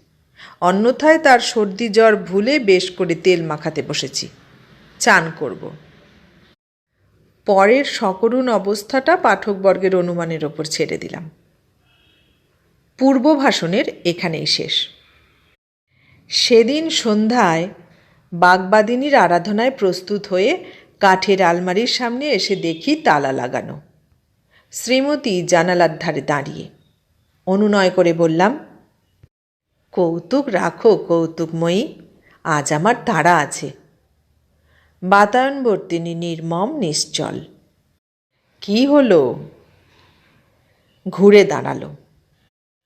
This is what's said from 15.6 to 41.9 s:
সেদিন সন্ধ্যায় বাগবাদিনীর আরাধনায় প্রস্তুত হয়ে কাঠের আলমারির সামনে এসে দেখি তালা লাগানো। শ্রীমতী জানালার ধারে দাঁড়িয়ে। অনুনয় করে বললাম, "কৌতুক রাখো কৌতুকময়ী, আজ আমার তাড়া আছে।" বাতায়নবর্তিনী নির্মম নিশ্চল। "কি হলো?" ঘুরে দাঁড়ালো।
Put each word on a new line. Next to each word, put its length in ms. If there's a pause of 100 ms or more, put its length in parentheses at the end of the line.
সেদিন 640
সন্ধ্যায় 800 (640)
বাগবাদিনীর 800
আরাধনায় 560
প্রস্তুত 560
হয়ে 380 (340)
কাঠের 420
আলমারির 460
সামনে 420
এসে 260
দেখি 400
তালা 360
লাগানো। 500 (920)
শ্রীমতী 720
জানালার 560
ধারে 220
দাঁড়িয়ে। 480 (800)
অনুনয় 420
করে 240
বললাম, 460 (1300)
"কৌতুক 560
রাখো 500
কৌতুকময়ী, 960 (500)
আজ 300
আমার 220 (100)
তাড়া 320
আছে।" 340 (1300)
বাতায়নবর্তিনী 1120
নির্মম 640
নিশ্চল। 640 (1200)
"কি 240
হলো?" 540 (1700)
ঘুরে 340
দাঁড়ালো। 520 (920)